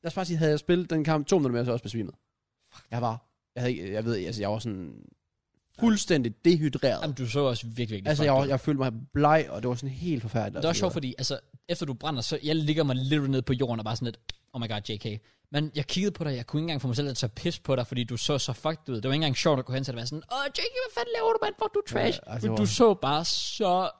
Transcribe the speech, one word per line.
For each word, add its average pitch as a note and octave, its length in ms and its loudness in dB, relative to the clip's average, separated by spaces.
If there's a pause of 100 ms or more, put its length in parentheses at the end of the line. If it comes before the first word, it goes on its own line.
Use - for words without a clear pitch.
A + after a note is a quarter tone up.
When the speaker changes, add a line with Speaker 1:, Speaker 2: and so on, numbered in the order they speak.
Speaker 1:
lad E3 60 -4
os - 40 -8
bare F#3 120 -2
sige, E3+ 120 -2
havde D#3 140 4
jeg D3+ 80 2
spillet F3 300 2
den D#3+ 140 2
kamp D3+ 240 2
to G3 120 6
minutter B2+ 140 2
mere, A#2+ 120 2
så B2 60 0
også A#2 120 -2
besvimet. G#2 300 -4 (760)
Jeg A#2 100 -2
var, A#2+ 240 -4 (300)
jeg B2 60 -6
havde B2 100 0
ikke, F#2+ 220 -4
jeg G#2+ 120 -2
ved, A#2 100 2 (100)
altså, G#2 160 -6
jeg G2 100 0
var A2 80 -2
sådan F#2+ 340 -8 (880)
fuldstændig E3+ 680 2
dehydreret. D3 560 4
Speaker 2:
Jamen, D3+ 140 -4
du B2+ 120 -6
så A2+ 120 0
også B2 280 0
virkelig, A2+ 100 -10 (180)
virkelig G2+ 140 -4
Speaker 1:
Altså, D3 120 2
Speaker 2:
fucked D3+ 40 4
Speaker 1:
jeg C#3+ 80 6
var, C3+ 100 6
Speaker 2:
up. C#3 60 0
Speaker 1:
jeg C3+ 100 2
følte D3 200 0
mig C3 120 0 (220)
bleg, D3 360 6
og F2+ 120 -6
det B2 80 -2
var B2 60 0
sådan C3+ 140 -6
helt C3+ 320 -4
forfærdeligt. G#2+ 360 -2
Speaker 2:
Det - 80 -2
er E3 40 4
også E3+ 100 0
sjovt, F#3 100 2
Speaker 1:
Altså, C3 60 -4
Speaker 2:
fordi, C3 220 -4
altså, C3+ 220 -4 (280)
efter F3 180 -2
du C#3 80 -4
brænder, C#3 280 -4
så - 220 -4
jeg D3+ 120 0
ligger D#3 280 2
mig C3+ 120 2
lidt C3+ 340 2
ned C3 120 2
på C3+ 120 0
jorden A#2+ 260 0
og A2 60 -8
bare A2 100 -2
sådan B2 100 -6
lidt, A#2 140 -6 (340)
"Oh B2 80 -6
my A2+ 80 -6
god, G#2 200 -4
J G#2+ 80 -4
K." G#2+ 240 -8 (300)
Men D3 240 -2
jeg D3 120 -4
kiggede F#3+ 260 0
på - 100 -8
dig, C#3+ 120 -4
jeg A#2+ 120 -8
kunne D3 120 -2
ikke D#3 40 -2
engang D#3 180 -4
få C3 60 -4
mig A#2+ 80 0
selv C#3+ 120 0
til C3+ 40 -4
at A#2+ 60 -6
tage B2 120 -2
pis - 300 -6
på C3+ 160 0
dig, B2 120 -2
fordi B2 160 -2
du A#2 140 -6
så D3 200 0
så A#2+ 160 -2
fucked D#3 360 -4
ud. B2+ 60 -4
Det G#2 80 -6
var C3 100 -2
ikke - 20 -
engang D3+ 220 2
sjovt D3 220 4
at B2+ 60 -6
gå B2+ 80 -6
hen C3+ 100 -2
til C3+ 80 -6
dig A#2+ 60 -8
og - 0 -
være A#2+ 100 -8
sådan, D3+ 240 -8
"Åh, C#4 140 -2
J C#4+ 40 -4
K, C#4 80 -12
hvad B4 400 -6
fanden A#4+ 180 -4
laver A4+ 180 2
du, A4 100 2
mand? G#4 180 -2
Fuck, G#4+ 120 -4
du G#4 60 2
er G4+ 40 -4 (200)
trash." - 240 0
Speaker 1:
Ja, - 60 -10
altså, A2 140 -2
Speaker 2:
Men A2 40 2
Speaker 1:
det A2 60 0
Speaker 2:
du G#2 40 2
Speaker 1:
var G2+ 60 4
Speaker 2:
så G#3 260 6
bare... D3+ 320 0
så F#3 640 0 (100)